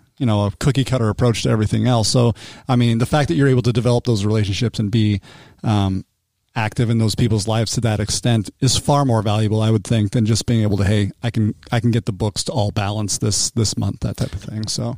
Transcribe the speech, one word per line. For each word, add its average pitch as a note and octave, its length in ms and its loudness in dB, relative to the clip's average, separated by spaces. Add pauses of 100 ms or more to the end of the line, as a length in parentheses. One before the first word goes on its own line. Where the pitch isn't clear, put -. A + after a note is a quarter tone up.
(160)
you C#3 80 -4
know, G#2 220 2
a G2 120 0
cookie C3+ 260 0
cutter A#2 260 0
approach A#2 320 0
to B2+ 80 0
everything A2 360 0
else. A#2 220 2
So, A#2+ 240 2 (340)
I B2+ 100 2
mean, A#2+ 200 2
the A2+ 80 0
fact D3 240 0
that E3+ 60 -2
you're C#3 140 4
able B2+ 140 4
to A#2+ 120 0
develop A#2+ 300 2
those G#2+ 200 0
relationships G#2+ 540 0
and G#2+ 120 -2
be, G#2+ 300 2 (420)
um, G2 440 0 (500)
active A2+ 320 0
in A#2 100 0
those A2 160 0
people's G#2+ 320 0
lives A2 260 -2
to - 100 -2
that G#2+ 180 0
extent A2+ 480 -2 (100)
is C3 200 0
far C#3+ 260 2
more A#2 180 2
valuable, G#2+ 380 0
I A2 100 2
would A2 140 2
think, A2 280 0
than B2 120 2
just G#2+ 220 0
being A#2 160 2
able G#2 160 0
to, G2 60 2
"Hey, G2+ 280 2 (100)
I A#2+ 80 -2
can, A2 240 0 (160)
I A#2+ 80 0
can A#2+ 140 2
get A#2 140 0
the G#2+ 60 -4
books G2+ 320 -4
to - 80 -6
all G#2 200 0
balance G#2 460 -4
this, - 320 -2
this G#2+ 260 -2
month," G2+ 240 -4
that G#2+ 160 -4
type - 160 -4
of - 80 -10
thing. G#2+ 260 -8
So A#2 320 -6